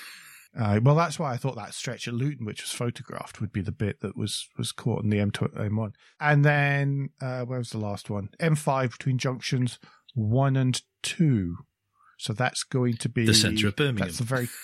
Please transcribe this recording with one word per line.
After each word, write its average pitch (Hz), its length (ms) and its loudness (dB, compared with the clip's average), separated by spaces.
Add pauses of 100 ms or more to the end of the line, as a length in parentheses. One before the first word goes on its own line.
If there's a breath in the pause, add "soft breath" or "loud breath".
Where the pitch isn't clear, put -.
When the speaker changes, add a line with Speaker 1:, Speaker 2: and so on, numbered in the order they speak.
(580 loud breath)
Speaker 1:
Uh, 104 240 4
well, 143 140 8
that's 165 200 2
why 147 160 -4
I 117 40 -4
thought 127 180 -4
that 101 200 -12
stretch - 340 -8
at 120 60 -6
Luton, 127 300 -4
which 107 160 -8
was - 120 -10
photographed, - 680 -8
would 107 120 -4
be 107 80 -2
the 98 100 -4
bit 101 300 -2
that 101 160 -6
was, - 320 -6 (100)
was - 140 -4
caught - 320 -2
in 104 40 2
the 104 120 4
M 104 100 2
tw-, 107 260 -4
M 107 200 -2
one. 110 160 -2 (260 soft breath)
And 147 260 4
then, 143 680 2 (100)
uh, 127 240 -6
where 127 160 -4
was 120 100 -6
the 110 80 -6
last 104 320 -6
one? 101 200 -4 (100)
M 160 160 4
five 135 340 0
between 131 260 -2
junctions 127 640 -2 (340 loud breath)
one 127 440 2
and 127 260 2 (220)
two. 104 500 2 (640 soft breath)
So - 140 -6
that's 123 320 -2
going 123 320 2
to 123 120 -4
be 117 180 0
Speaker 2:
The 107 60 6
centre 107 360 4
of 101 80 -2
Birmingham. 113 320 0
Speaker 1:
that's 82 100 -8
the 123 60 -2
very, 123 240 -2 (160)